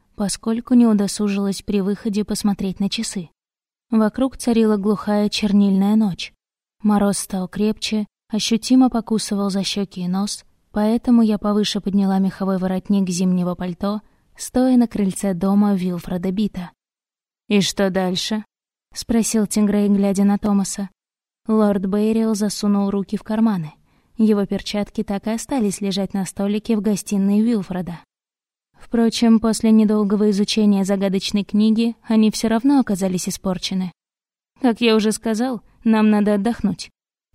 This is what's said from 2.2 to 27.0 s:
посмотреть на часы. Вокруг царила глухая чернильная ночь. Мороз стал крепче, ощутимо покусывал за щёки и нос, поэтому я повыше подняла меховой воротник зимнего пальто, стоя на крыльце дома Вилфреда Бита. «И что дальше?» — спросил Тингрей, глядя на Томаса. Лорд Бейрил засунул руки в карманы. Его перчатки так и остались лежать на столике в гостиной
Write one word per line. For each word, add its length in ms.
посмотреть 560
на 100
часы. 400
Вокруг 460
царила 400
глухая 500
чернильная 720
ночь. 340
Мороз 360
стал 320
крепче, 580
ощутимо 600
покусывал 600
за 160
щёки 340
и 80
нос, 380
поэтому 520
я 160
повыше 420
подняла 380
меховой 380
воротник 520
зимнего 460
пальто, 440
стоя 400
на 100
крыльце 460
дома 400
Вилфреда 580
Бита. 400
«И 100
что 300
дальше?» — 560
спросил 520
Тингрей, 440
глядя 340
на 140
Томаса. 520
Лорд 360
Бейрил 480
засунул 560
руки 280
в 60
карманы. 500
Его 260
перчатки 560
так 260
и 20
остались 500
лежать 340
на 120
столике 500
в 60
гостиной 600